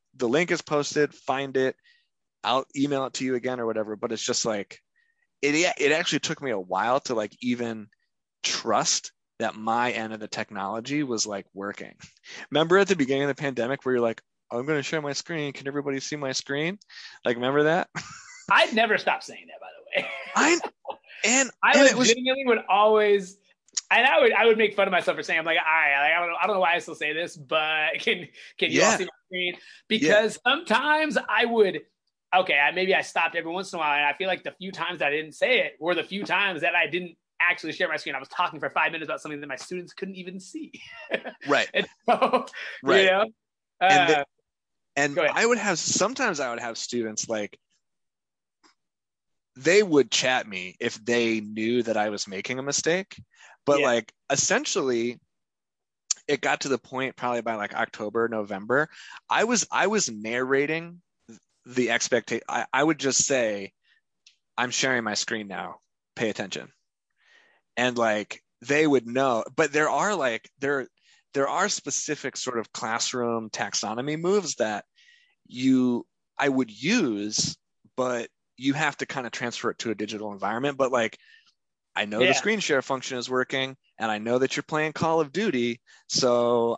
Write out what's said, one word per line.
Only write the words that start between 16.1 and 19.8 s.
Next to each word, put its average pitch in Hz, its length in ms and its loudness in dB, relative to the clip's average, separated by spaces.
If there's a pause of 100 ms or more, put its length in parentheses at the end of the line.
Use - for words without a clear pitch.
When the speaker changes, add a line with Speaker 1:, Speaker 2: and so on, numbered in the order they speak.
Speaker 1:
my 139 160 -4
screen?" 151 460 -4 (460)
Like, 120 120 0
remember 135 280 2
that? 165 300 2
<laughs> - 60 -10 (480)
Speaker 2:
I'd 277 240 4
never 220 240 2
stop - 260 -2
saying - 240 -18
that, - 120 -18
by - 80 -18 (100)
the - 240 -6